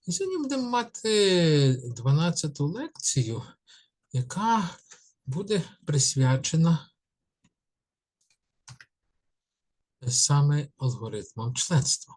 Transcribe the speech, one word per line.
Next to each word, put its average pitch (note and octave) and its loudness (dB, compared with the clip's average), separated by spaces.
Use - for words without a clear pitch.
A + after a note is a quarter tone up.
І F3 -6
сьогодні F#4 -4
будемо C4 -4
мати F#3 2
дванадцяту C#3+ 0
лекцію, C3+ -4
яка F#3 -2
буде G3 -2
присвячена C#3+ 2
саме C#3+ 2
алгоритмам A2+ -6
членства. - 0